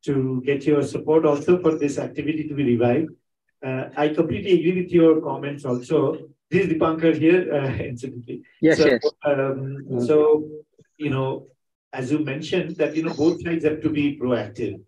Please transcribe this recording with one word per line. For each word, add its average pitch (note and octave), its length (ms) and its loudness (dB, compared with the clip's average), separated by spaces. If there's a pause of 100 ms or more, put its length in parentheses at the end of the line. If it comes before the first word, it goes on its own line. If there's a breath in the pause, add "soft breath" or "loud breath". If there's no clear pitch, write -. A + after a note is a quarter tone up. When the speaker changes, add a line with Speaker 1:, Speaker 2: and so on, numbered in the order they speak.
Speaker 1:
to C3 380 -2
get C#3 220 -2
your D3 160 4
support D#3+ 420 0
also D#3 380 2
for D#3+ 160 2
this C#3+ 220 -2
activity D3+ 480 -6
to D3 80 -8
be C3+ 80 -2
revived. B2 480 2 (520)
Uh, C3 320 -6
I D3+ 140 0
completely E3+ 440 0
agree F3 280 2
with F3 100 -6
your D#3+ 300 6
comments C#3 440 -8
also. B2+ 520 0 (320)
This F#3 160 2
is D#3 80 0
Dipankar D#3+ 420 2
here, E3 380 2
uh, C3+ 220 -2
<laughs> - 160 -6
incidentally. B2 500 -12 (180 soft breath)
Speaker 2:
Yes, D#3 200 4
Speaker 1:
So, D3+ 80 6
Speaker 2:
yes. B2 160 2 (200)
Speaker 1:
um, C3+ 640 -2
Speaker 2:
Mm. B2 200 -2
Speaker 1:
so, D3+ 420 4 (480)
you D3 140 -4
know, C3+ 340 -4 (480)
as B2+ 180 -6
you D3+ 80 0
mentioned D#3 580 -4
that, D3+ 180 0
you D#3+ 80 -2
know, - 100 -6
both E3 300 0
sides D#3+ 220 -4
have D3+ 160 -2
to - 80 -2
be C#3+ 280 -2
proactive. G#2+ 720 -4